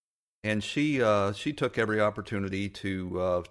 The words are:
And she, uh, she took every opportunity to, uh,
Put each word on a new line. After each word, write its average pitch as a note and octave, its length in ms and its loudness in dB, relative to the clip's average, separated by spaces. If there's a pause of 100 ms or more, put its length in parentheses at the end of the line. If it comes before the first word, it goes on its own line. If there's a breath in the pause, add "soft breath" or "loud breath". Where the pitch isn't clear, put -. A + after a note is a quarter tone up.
(440)
And G#2+ 180 0
she, D3 400 0
uh, G#2 300 4
she C#3+ 220 -4
took - 240 -2
every G#2+ 240 2
opportunity G2+ 680 -2
to, F#2 500 -4
uh, F2+ 320 2